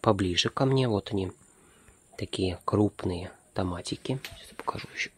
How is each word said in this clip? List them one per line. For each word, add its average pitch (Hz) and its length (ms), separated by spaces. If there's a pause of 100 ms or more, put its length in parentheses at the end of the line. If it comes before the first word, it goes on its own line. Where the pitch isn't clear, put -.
поближе 98 480
ко - 180
мне. 131 200
Вот 104 240
они, 95 220 (840)
такие 92 480
крупные 98 680 (200)
томатики. 92 680 (160)
Сейчас - 140
я - 60
покажу - 380
еще. - 240